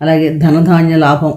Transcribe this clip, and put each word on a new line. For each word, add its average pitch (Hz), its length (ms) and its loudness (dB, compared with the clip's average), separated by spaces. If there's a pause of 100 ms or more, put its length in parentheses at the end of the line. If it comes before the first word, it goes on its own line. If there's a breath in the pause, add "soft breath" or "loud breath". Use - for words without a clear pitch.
అలాగే 160 280 0
ధనధాన్య 165 680 0
లాభం, 147 400 0